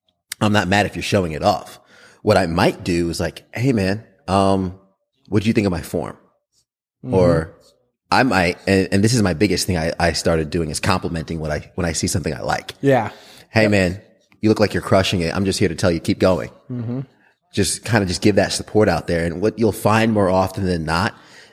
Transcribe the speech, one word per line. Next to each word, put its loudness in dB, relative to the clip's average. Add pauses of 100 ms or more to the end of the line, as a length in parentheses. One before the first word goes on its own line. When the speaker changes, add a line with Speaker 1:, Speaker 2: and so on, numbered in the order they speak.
(400)
Speaker 1:
I'm 2
not 2
mad 2
if -10
you're -6
showing 0
it -6
off. -2 (440)
What 2
I 2
might 0
do 0
is -6
like, -6 (120)
"Hey 0
man, 0 (220)
um, 2 (500)
what 0
do 0
you 2
think 2
of 2
my -4
form?" -8 (880)
Speaker 2:
Mm-hmm. -4
Speaker 1:
Or 2 (540)
I 4
might, 2
and, 2
and 4
this 2
is 2
my 2
biggest 0
thing 0
I, -2
I 2
started 0
doing, -2
is -8
complimenting -4
what -6
I, -8
when -2
I -2
see -4
something -4
I -10
like. -6
Speaker 2:
Yeah. 2 (400)
Speaker 1:
"Hey 2
Speaker 2:
Yep. 2
Speaker 1:
man, 2 (380)
you 2
look 4
like 2
you're -2
crushing 2
it. -2
I'm -2
just 0
here 2
to -4
tell 0
you, -2
keep -2
going." 0 (200)
Speaker 2:
Mm-hmm. -8 (540)
Speaker 1:
Just -2
kinda 0
just -6
give 4
that 2
support 0
out -2
there. 0
And -4
what -2
you'll 2
find 2
more 2
often 0
than -2
not -2 (380)